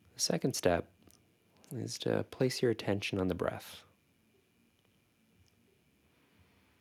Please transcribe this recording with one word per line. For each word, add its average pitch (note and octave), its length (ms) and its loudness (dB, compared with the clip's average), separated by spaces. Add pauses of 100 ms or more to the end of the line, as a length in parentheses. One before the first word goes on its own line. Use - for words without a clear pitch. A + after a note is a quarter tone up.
(160)
The - 40 -16
second - 360 0
step E2+ 340 2 (840)
is A#2+ 280 -6
to G#2+ 260 0
place - 360 0
your B2 100 4
attention G2+ 480 -2
on F#2 80 2
the F#2 80 2
breath. - 480 -6 (3000)